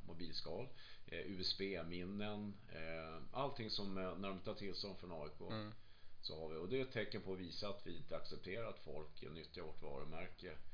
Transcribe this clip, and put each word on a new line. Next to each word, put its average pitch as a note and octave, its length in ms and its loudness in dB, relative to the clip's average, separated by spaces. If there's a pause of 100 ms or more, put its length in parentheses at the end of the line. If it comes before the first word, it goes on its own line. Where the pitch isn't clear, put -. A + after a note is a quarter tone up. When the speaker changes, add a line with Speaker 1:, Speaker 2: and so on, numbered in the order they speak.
Speaker 1:
mobilskal, E2+ 600 2 (400)
eh, E2 120 -2
U F#2 220 -2
S - 160 4
B-minnen, G2 960 0 (180)
eh, D#2+ 500 -2 (180)
allting B2+ 300 2
som, G2 280 2
eh, F#2 200 2
när G2 120 2
de F#2 100 0
tar F#2+ 140 -2
tillstånd F#2+ 440 -2
från F2 140 -4
A D#2 160 -2
I - 20 -4 (100)
K, - 120 -4
Speaker 2:
Mm. A2 220 -2 (480)
Speaker 1:
så - 180 -2
har D#2+ 100 0
vi, - 80 -2
och F2 120 0
det B2 80 4
är C3+ 40 6
ett C3 100 0
tecken G#2+ 300 2
på F#2+ 120 -2
att F#2 60 0
visa F#2 300 0
att - 180 0
vi F2 100 2
inte D#2+ 200 2
accepterar F2+ 520 2
att - 100 -4
folk D#2 420 -2
nyttjar D#2 400 -6
vårt - 200 2
varumärke D#2 720 2 (220)